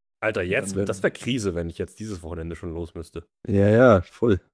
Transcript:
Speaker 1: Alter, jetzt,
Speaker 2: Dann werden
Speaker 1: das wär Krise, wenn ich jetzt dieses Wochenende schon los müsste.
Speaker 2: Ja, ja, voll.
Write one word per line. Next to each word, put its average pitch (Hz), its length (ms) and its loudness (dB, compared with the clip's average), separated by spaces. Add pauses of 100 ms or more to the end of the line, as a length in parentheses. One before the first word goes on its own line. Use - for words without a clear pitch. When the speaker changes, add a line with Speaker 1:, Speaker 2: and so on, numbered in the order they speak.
(220)
Speaker 1:
Alter, 107 200 -2
jetzt, 95 280 -2
Speaker 2:
Dann 95 60 -8
werden 98 100 -2
Speaker 1:
das 98 160 -4
wär 190 80 0
Krise, 110 440 -4
wenn 85 140 -6
ich 82 100 -12
jetzt 92 200 -10
dieses 104 240 -12
Wochenende 82 340 -12
schon 85 160 -12
los 82 220 -10
müsste. 82 340 -16 (180)
Speaker 2:
Ja, 101 220 4
ja, 110 340 8
voll. 110 380 -2 (140)